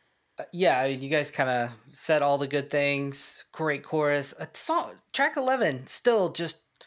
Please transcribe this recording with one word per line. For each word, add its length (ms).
Uh, 140
yeah, 280
I 100
mean, 120
you 80
guys 220
kinda 420
said 300
all 160
the 100
good 220
things. 840
Great 300
chorus. 540
A 160
song, 380
track 240
eleven, 500
still 420
just 340